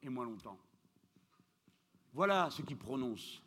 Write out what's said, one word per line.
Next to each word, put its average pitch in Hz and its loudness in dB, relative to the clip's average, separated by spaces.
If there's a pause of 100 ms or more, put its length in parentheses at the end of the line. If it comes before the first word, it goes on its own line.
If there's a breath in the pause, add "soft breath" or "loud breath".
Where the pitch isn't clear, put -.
et 139 -8
moins 123 -2
longtemps. » 101 -8 (1500)
Voilà 185 6
ce 147 -4
qui 143 -4
prononce 123 -4